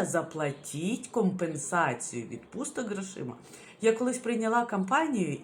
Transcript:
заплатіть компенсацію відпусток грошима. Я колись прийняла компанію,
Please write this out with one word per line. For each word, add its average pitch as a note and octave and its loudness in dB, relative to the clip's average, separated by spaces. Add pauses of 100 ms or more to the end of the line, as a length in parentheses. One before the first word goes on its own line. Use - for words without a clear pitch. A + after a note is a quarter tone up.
заплатіть D#3 -2
компенсацію D#3+ 0
відпусток A3+ -6
грошима. F#3+ -6 (440)
Я A3 6
колись B3 0
прийняла A3+ 2
компанію, G3+ 2